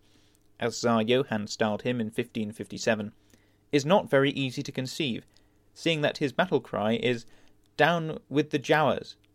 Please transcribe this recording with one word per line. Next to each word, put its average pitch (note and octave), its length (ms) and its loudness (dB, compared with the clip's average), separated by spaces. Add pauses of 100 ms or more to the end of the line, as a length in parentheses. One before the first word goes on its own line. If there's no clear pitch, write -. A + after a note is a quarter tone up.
(600)
as A#2+ 180 -2
Tsar A#2 260 2
Johann A2+ 440 0
styled G#2+ 360 -2
him B2 180 -2
in G#2+ 80 -4
fifteen A2+ 420 -4
fifty-seven, G#2+ 600 -4 (600)
is C#3 140 2
not F3+ 240 2
very C#3 220 4
easy C3+ 320 -4
to - 80 -12
conceive, C3 540 -6 (480)
seeing D#3+ 280 0
that D3 160 2
his C#3 140 -2
battle E3 280 0
cry G#2+ 340 -2
is, A#2 320 0 (520)
"Down D#3+ 420 2 (100)
with D3 200 0
the D3 100 0
Giaours," D3 560 2 (200)